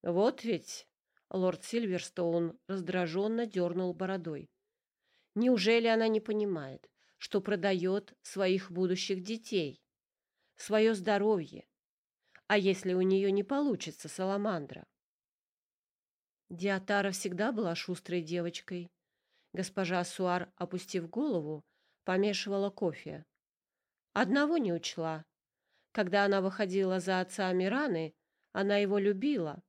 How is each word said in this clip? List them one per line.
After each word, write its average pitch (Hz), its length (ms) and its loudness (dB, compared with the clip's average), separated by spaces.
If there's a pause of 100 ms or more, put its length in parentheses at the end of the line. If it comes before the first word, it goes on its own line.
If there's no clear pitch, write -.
«Вот 196 440 2
ведь», - 420 -4 (420)
лорд 185 360 0
Сильверстоун 170 920 -2 (100)
раздражённо 185 800 -2
дёрнул 180 480 -2
бородой. 165 560 -6 (880)
«Неужели 233 520 6
она 226 200 4
не 220 140 2
понимает, 202 680 -4 (280)
что - 240 -2
продаёт 196 800 0
своих 190 500 0
будущих 185 500 0
детей, 196 640 -4 (720)
своё 220 380 4
здоровье? 202 760 0 (800)
А 208 80 6
если 190 380 2
у 185 60 4
неё 190 280 4
не 196 140 2
получится 247 680 -2
саламандра?» 190 760 -4 (1600)
Диатара 196 600 -2
всегда 190 400 -4
была 202 240 -2
шустрой 175 460 -4
девочкой. 175 680 -6 (640)
Госпожа 185 500 -2
Суар, 180 520 -2
опустив 180 520 -6
голову, 165 560 -2 (420)
помешивала 196 680 0
кофе. 156 520 -4 (920)
Одного 285 440 2
не 208 160 0
учла. 160 520 -6 (680)
Когда 202 340 2
она 196 160 4
выходила 190 580 0
за 185 200 0
отца 185 300 -2
Амираны, 185 680 0 (360)
она 202 260 2
его 202 200 2
любила. 196 720 0